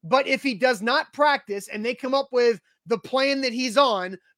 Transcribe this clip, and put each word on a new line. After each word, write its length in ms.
But 240
if 160
he 120
does 280
not 300
practice 560
and 160
they 100
come 200
up 180
with 280
the 120
plan 440
that 100
he's 240
on, 420